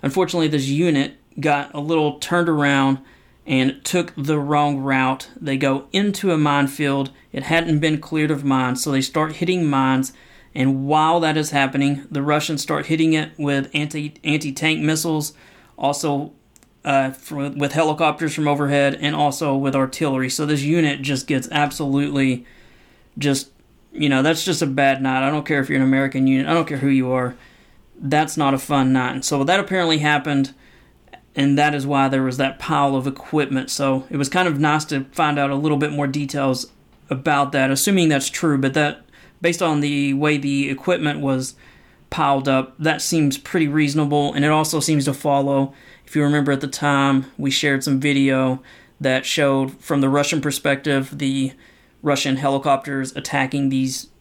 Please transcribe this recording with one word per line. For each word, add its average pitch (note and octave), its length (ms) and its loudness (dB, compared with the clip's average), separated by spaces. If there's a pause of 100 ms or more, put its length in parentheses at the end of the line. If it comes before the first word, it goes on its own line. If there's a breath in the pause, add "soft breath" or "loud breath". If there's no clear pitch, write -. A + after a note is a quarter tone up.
Unfortunately, E3 480 0
this C#3 180 0
unit C#3+ 480 0 (240)
got C#3+ 340 -2
a D3+ 60 -8
little D3+ 400 0
turned F3 300 0
around C#3 500 2 (480 loud breath)
and C3 380 0
took - 320 -2
the D3+ 200 0
wrong D3 420 0
route. C3+ 500 0 (100)
They C3+ 160 -2
go C#3 380 0
into G3 400 0
a D#3 40 2
minefield. C#3 760 0 (200 soft breath)
It C3+ 120 -8
hadn't E3 360 0
been D#3 220 0
cleared D#3 300 0
of C#3+ 120 -2
mines, C3 400 0
so D3+ 80 -2
they C3+ 100 2
start D#3 360 -2
hitting F3+ 280 0
mines. C3 460 2 (420 loud breath)
And C3+ 340 0
while D#3 340 2
that D#3 160 0
is D3+ 140 -2
happening, C#3 600 0
the C#3+ 100 -4
Russians D3+ 400 0
start D3 260 -4
hitting D#3+ 260 2
it D#3 240 -2
with C#3 360 -2
anti, D3+ 500 -4
anti-tank D#3 580 -2
missiles, D#3 520 -2 (440 soft breath)
also, D3 560 -2 (500)
uh, C3+ 280 0
fr-, C#3 380 -8
with C#3+ 220 -2
helicopters D3+ 640 0
from D3+ 140 0
overhead, C#3+ 520 2
and D3 160 -2
also D3 400 0
with C3+ 200 0
artillery. C3 540 -2
So D3+ 160 -2
this D3 160 0
unit D3 400 0
just C3+ 260 -4
gets C3+ 240 -2
absolutely C#3+ 920 0 (720 soft breath)
just, C#3 340 0 (400)
you D3 180 -2
know, C3 120 2
that's D#3 220 2
just F3 180 0
a E3 60 0
bad C3+ 340 2
night. C3 240 0
I C#3 60 0
don't D3 140 -4
care C#3+ 160 0
if C3+ 80 -4
you're C#3 80 0
an C3+ 60 4
American C3+ 440 2
unit. C3+ 200 2
I D#3+ 60 0
don't E3 140 0
care C#3+ 100 -6
who C#3 120 0
you B2+ 220 2
are. B2+ 240 -2 (600 soft breath)
That's D3+ 420 -2
not C#3 160 2
a C3+ 60 0
fun C3+ 340 2
night. B2+ 200 2
And C3 120 -8
so C#3 180 0
that F3+ 160 2
apparently F3+ 400 0
happened, D3 540 0 (840 soft breath)
and C#3 240 2
that D3+ 160 2
is C#3 100 -4
why C#3 220 2
there C3 160 0
was B2+ 140 -2
that C3+ 220 -2
pile C#3+ 360 0
of C3 100 -2
equipment. C3+ 640 -2
So C3+ 400 0
it D3 80 -6
was C#3 120 -2
kind F#3 180 2
of C#3+ 120 -2
nice D3+ 260 2
to C#3 260 -4
find D3+ 260 0
out C#3 140 0
a C#3 40 -2
little D3 220 0
bit D3 140 -2
more D3 160 -2
details C3+ 640 -2 (380)
about C#3 420 0
that, C3+ 200 2
assuming E3+ 380 2
that's C#3 200 0
true. D3+ 280 0
But C3+ 160 0
that, D3+ 280 0 (400 soft breath)
based E3+ 200 0
on D#3 200 0
the C#3+ 320 0
way D3+ 240 2
the C#3 320 0
equipment D3+ 500 -2
was C3 360 -2 (540 soft breath)
piled C#3 380 0
up, C3 320 0
that D#3 220 0
seems D3 360 2
pretty D#3+ 300 0
reasonable, C#3+ 680 2
and C#3+ 120 0
it D3+ 60 4
also D#3 280 0
seems D3 260 0
to C#3 80 -2
follow. C#3 600 0 (320 loud breath)
If - 100 -10
you D3+ 80 2
remember C#3+ 280 2
at C#3 100 0
the C#3+ 60 -6
time, C#3 600 0 (100)
we C#3+ 140 -2
shared C#3 320 0
some C3+ 160 0
video C3+ 640 2 (360 loud breath)
that C3 260 0
showed, C3+ 540 0
from C#3 220 0
the C3+ 80 4
Russian C#3+ 320 0
perspective, C#3 800 -2
the C3+ 340 -2 (480 soft breath)
Russian C#3 360 0
helicopters C#3 800 0
attacking C3+ 540 -2
these C3 380 -2 (140)